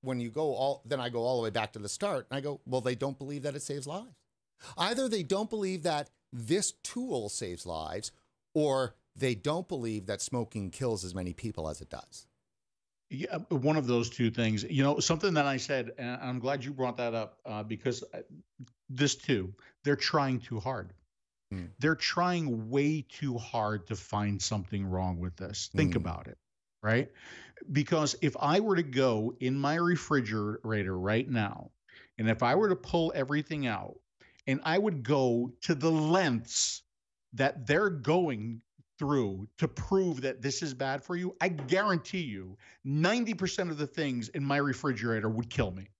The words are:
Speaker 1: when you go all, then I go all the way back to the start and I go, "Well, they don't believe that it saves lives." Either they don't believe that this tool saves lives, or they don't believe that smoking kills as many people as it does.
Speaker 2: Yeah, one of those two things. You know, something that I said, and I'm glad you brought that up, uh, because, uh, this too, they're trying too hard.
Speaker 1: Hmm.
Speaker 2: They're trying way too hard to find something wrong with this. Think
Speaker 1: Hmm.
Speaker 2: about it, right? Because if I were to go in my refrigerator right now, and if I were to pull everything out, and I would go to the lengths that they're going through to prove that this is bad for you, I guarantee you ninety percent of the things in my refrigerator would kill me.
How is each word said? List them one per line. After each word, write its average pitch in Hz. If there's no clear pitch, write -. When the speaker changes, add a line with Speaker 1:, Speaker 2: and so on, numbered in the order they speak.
Speaker 1:
when 127
you 120
go 143
all, 135
then 131
I 123
go 120
all 123
the 117
way 110
back 107
to 110
the 101
start 202
and 135
I 143
go, 143
"Well, 127
they 123
don't 139
believe 143
that 139
it -
saves 143
lives." 196
Either 233
they 214
don't 196
believe 190
that 151
this 127
tool 196
saves 90
lives, 82
or 135
they 127
don't 156
believe 113
that 101
smoking 107
kills 110
as 90
many 90
people 85
as 76
it 76
does. -
Speaker 2:
Yeah, 156
one 151
of 135
those 117
two 117
things. 110
You 135
know, 147
something 170
that 147
I 135
said, 127
and 123
I'm 127
glad 131
you 139
brought 127
that 117
up, 110
uh, 107
because, 113
uh, -
this 139
too, 98
they're 143
trying 135
too 113
hard. 101
Speaker 1:
Hmm. 90
Speaker 2:
They're 156
trying 156
way 147
too 127
hard 107
to 110
find 101
something 98
wrong 92
with 87
this. -
Think 147
Speaker 1:
Hmm. -
Speaker 2:
about 85
it, -
right? 113
Because 151
if 147
I 156
were 214
to 170
go 123
in 131
my 139
refrigerator 110
right 107
now, 110
and 113
if 113
I 123
were 202
to 185
pull 170
everything 147
out, 98
and 135
I 170
would 196
go 123
to 170
the 160
lengths 156
that 131
they're 175
going 131
through 110
to 160
prove 180
that 131
this 135
is 147
bad 135
for 180
you, 180
I 185
guarantee 175
you 98
ninety 196
percent 180
of 151
the 147
things 127
in 139
my 139
refrigerator 120
would 110
kill 107
me. 95